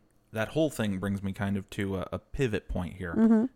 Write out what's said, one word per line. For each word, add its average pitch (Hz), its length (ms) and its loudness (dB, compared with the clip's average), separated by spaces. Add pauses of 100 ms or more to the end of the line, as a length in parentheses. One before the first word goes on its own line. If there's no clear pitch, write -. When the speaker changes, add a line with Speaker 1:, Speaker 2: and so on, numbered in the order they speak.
(320)
Speaker 1:
that 110 160 -2
whole 156 220 2
thing 101 280 0
brings 98 260 0
me 98 80 -2
kind 101 240 -2
of 95 140 -6
to 98 260 -2
a, 87 160 -4
a - 80 -4
pivot - 480 -2
point 87 260 -4
here. 90 200 -8
Speaker 2:
Mm-hmm. 220 180 6
Speaker 1:
And 226 240 4